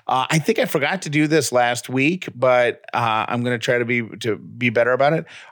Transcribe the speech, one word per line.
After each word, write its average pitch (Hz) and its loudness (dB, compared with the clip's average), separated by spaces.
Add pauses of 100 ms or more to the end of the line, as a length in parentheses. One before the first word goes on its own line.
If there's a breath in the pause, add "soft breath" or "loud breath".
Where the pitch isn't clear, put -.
Uh, 127 0
I 160 2
think 220 0
I - 2
forgot 165 -2
to 160 -10
do 151 2
this 147 2
last 120 0
week, 139 -2
but, 123 2 (120)
uh, 113 0
I'm 120 -2
gonna 123 -2
try 123 0
to 120 0
be, 120 -2 (180)
to 110 -2
be 120 -4
better 117 2
about 139 4
it. 165 -2 (260 loud breath)